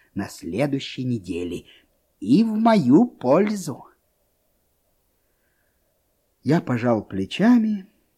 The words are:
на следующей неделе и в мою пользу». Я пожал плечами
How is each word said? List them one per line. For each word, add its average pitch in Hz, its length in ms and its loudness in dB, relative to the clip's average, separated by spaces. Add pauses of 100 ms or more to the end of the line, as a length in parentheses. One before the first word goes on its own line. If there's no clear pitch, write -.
(160)
на 98 120 -8
следующей 135 800 -6
неделе 90 600 -6 (540)
и 135 240 4
в 220 140 -4
мою 214 480 4
пользу». 175 800 -2 (2500)
Я 147 180 2
пожал 117 420 0
плечами 208 840 0 (300)